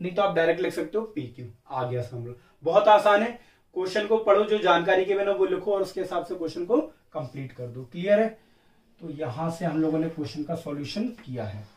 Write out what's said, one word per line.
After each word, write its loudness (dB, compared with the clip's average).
नहीं -6
तो 0
आप 2
direct 2
लिख -2
सकते -6
हो -2
पी -8
क्यू। -12
आ -4
गया -4
समझ -10
लो। -14
बहुत 6
आसान 8
है। -4
Question -2
को 4
पढ़ो, 6
जो 2
जानकारी 4
के 0
बिना 0
वो 2
लिखो -2
और 0
उसके -6
हिसाब -4
से -8
question -6
को 2
complete -10
कर -12
दो। -14
Clear 2
है? 0
तो -12
यहां -6
से -8
हम 0
लोगों 0
ने -2
question -8
का -4
solution -8
किया -8
है। -10